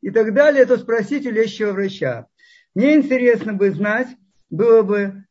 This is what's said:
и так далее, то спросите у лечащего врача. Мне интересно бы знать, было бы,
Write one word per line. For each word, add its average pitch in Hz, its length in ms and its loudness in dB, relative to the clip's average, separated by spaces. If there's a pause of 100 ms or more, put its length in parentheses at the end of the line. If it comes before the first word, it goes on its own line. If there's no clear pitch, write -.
и - 100 -8
так 220 220 0
далее, 277 320 4
то 247 120 2
спросите 240 520 -4
у - 20 -6
лечащего 214 400 -2
врача. 185 560 -6 (480)
Мне 277 200 4
интересно 247 580 0
бы 196 180 0
знать, 208 360 -4 (420)
было 226 320 4
бы, 196 500 -4